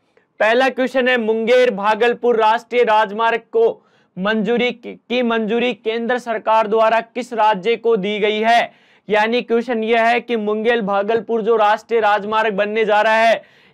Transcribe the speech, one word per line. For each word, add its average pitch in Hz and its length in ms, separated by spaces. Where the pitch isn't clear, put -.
पहला 240 300
क्वेश्चन 254 380
है, 254 100
मुंगेर 226 540
भागलपुर 220 640
राष्ट्रीय 226 480
राजमार्ग 220 560
को 226 460
मंजूरी 220 520
की, 202 220
की 240 300
मंजूरी 226 500
केंद्र 233 440
सरकार 220 500
द्वारा 220 340
किस 240 320
राज्य 214 420
को 233 220
दी 208 220
गई 214 200
है? 226 340
यानी 220 320
क्वेश्चन 233 420
यह 226 200
है 233 180
कि 240 140
मुंगेर 220 460
भागलपुर 208 600
जो 226 140
राष्ट्रीय 220 440
राजमार्ग 214 540
बनने 208 320
जा 208 160
रहा 220 120
है, 220 500